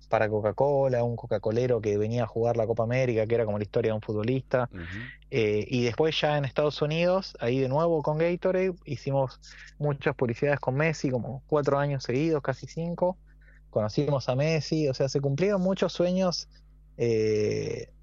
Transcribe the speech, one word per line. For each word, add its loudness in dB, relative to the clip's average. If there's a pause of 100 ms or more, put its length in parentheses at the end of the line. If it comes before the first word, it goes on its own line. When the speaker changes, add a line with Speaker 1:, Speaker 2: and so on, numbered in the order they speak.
Speaker 1:
para 2
Coca-Cola, 2
un -2
coca-colero 0
que 0
venía 0
a -2
jugar 0
la 2
Copa 2
América, 2
que 0
era 4
como -2
la -2
historia 0
de 0
un -4
futbolista. 0
Speaker 2:
Ujú. -10 (220)
Speaker 1:
Eh, 2
y 0
después 0
ya 2
en 0
Estados 0
Unidos, 0
ahí 2
de 2
nuevo 2
con 0
Gatorade, 0 (100)
hicimos -2 (400)
muchas -2
publicidades 0
con -2
Messi, 0
como -4
cuatro 2
años -2
seguidos, 0
casi -6
cinco. -4 (540)
Conocimos 0
a 2
Messi, 0
o 0
sea, 0
se 0
cumplieron 0
muchos 0
sueños, 0 (500)
eh, 0 (140)